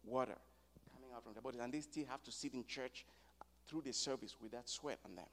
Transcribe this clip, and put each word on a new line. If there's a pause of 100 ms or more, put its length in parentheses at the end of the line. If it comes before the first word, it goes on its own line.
water (580)
coming
out
from
their
bodies,
and
they
still
have
to
sit
in
church (600)
through
the
service
with
that
sweat
on
them.